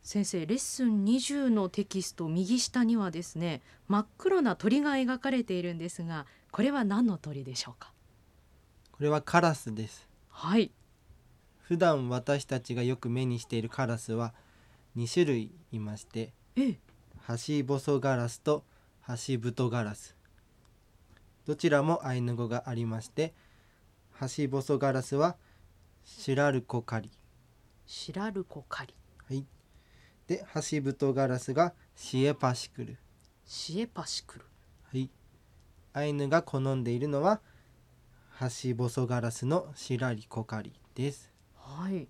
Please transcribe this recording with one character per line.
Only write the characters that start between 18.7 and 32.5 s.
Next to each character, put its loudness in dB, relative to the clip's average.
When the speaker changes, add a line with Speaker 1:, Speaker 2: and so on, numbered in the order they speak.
Speaker 2:
ハ -8
シ -2
ブ -2
ト 0
ガ 0
ラ -4
ス。 -20
ど 0
ち 4
ら 6
も 2
ア 0
イ 0
ヌ 0
語 -2
が -4
あ -4
り -2
ま -4
し -14
て、 -2
ハ -8
シ -2
ボ 0
ソ 0
ガ 2
ラ 0
ス -4
は 2
シ -4
ラ 4
ル 2
コ -4
カ -4
リ。 -12
Speaker 1:
シ -12
ラ -4
ル -6
コ -14
カ -10
リ。 -20
Speaker 2:
は -6
い。 -2
で、 -4
ハ -4
シ -2
ブ 0
ト 2
ガ 4
ラ 0
ス -4
が 4
シ 0
エ 4
パ 2